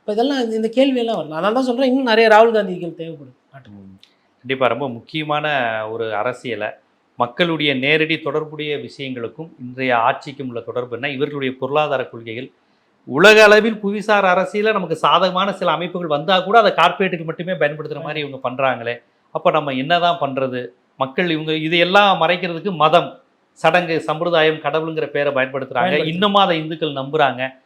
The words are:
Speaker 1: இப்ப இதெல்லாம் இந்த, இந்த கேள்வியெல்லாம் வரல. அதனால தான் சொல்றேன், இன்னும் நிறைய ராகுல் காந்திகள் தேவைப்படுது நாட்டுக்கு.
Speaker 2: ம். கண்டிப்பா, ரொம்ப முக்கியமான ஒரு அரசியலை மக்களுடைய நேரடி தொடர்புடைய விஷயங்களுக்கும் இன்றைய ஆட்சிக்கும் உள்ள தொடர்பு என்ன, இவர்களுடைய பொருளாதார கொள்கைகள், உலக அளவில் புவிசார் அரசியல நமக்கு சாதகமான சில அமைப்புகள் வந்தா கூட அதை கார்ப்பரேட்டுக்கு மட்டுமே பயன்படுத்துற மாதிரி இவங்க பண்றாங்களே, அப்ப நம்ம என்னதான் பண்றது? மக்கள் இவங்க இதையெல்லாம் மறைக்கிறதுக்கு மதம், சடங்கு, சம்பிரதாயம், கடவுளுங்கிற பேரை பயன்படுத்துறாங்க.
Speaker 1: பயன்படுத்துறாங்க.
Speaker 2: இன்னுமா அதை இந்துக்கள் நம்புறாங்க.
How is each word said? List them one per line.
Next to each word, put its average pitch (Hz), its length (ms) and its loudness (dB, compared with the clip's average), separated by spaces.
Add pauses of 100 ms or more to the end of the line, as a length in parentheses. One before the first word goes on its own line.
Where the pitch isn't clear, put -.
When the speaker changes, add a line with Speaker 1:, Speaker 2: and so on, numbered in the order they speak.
Speaker 1:
இப்ப - 120 -8
இதெல்லாம் 240 380 0
இந்த, 220 60 -4
இந்த 220 120 -2
கேள்வியெல்லாம் 247 480 2
வரல. 151 140 -6
அதனால 170 220 0
தான் 262 100 0
சொல்றேன், 254 260 0
இன்னும் 269 160 2
நிறைய 226 240 4
ராகுல் 220 240 8
காந்திகள் 185 380 -2
தேவைப்படுது 156 440 -14 (180)
நாட்டுக்கு. 107 280 -20
Speaker 2:
ம். 95 180 -20 (380)
கண்டிப்பா, 127 300 -2
ரொம்ப 123 220 -2
முக்கியமான 147 840 -4 (160)
ஒரு 113 240 -6
அரசியலை 110 540 -4 (480)
மக்களுடைய 147 580 0
நேரடி 151 460 2
தொடர்புடைய 151 560 -6
விஷயங்களுக்கும் 127 720 -10 (120)
இன்றைய 127 360 -2
ஆட்சிக்கும் 135 520 -2
உள்ள 117 120 -8
தொடர்பு 120 340 -8
என்ன, 120 140 -6
இவர்களுடைய 139 500 -4
பொருளாதார 139 460 -2
கொள்கைகள், 117 460 -14 (540)
உலக 202 400 6
அளவில் 214 380 6
புவிசார் 202 420 0
அரசியல 190 480 0
நமக்கு 175 240 -2
சாதகமான 180 560 0
சில 180 180 -2
அமைப்புகள் 175 380 -4
வந்தா 160 320 0
கூட 202 180 4
அதை 202 140 4
கார்ப்பரேட்டுக்கு 170 520 0
மட்டுமே 170 280 -8
பயன்படுத்துற 151 500 -4
மாதிரி 151 260 -8
இவங்க 131 220 -8
பண்றாங்களே, 120 520 -4 (280)
அப்ப 165 200 0
நம்ம 147 220 -2
என்னதான் 170 480 0
பண்றது? 131 460 -4 (300)
மக்கள் 151 340 -2
இவங்க 156 240 -2
இதையெல்லாம் 175 680 4
மறைக்கிறதுக்கு 175 520 -2
மதம், 151 440 4 (340)
சடங்கு, 165 480 0
சம்பிரதாயம், 160 560 0
கடவுளுங்கிற 156 500 -4
பேரை 143 260 -2
பயன்படுத்துறாங்க. 131 400 -4
Speaker 1:
பயன்படுத்துறாங்க. 127 340 0
Speaker 2:
இன்னுமா 196 360 2
அதை 180 160 0
இந்துக்கள் 160 340 -6
நம்புறாங்க. 135 560 -2 (180)